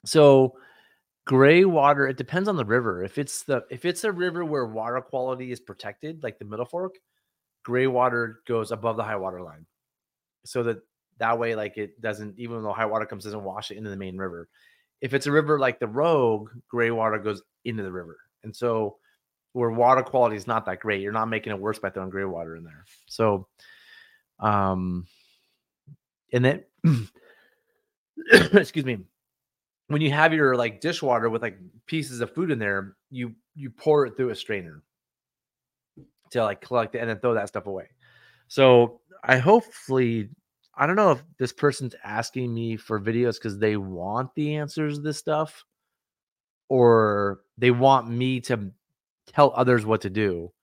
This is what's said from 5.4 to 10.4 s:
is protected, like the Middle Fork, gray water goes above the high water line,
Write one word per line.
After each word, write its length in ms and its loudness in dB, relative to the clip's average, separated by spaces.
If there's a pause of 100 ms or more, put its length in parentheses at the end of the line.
is 80 -10
protected, 640 -14
like 160 -10
the 60 -16
Middle 200 -8
Fork, 300 -10 (680)
gray 220 0
water 640 -2
goes 240 -4
above 260 -4
the 60 -4
high 120 -6
water 280 -8
line, 240 -20 (760)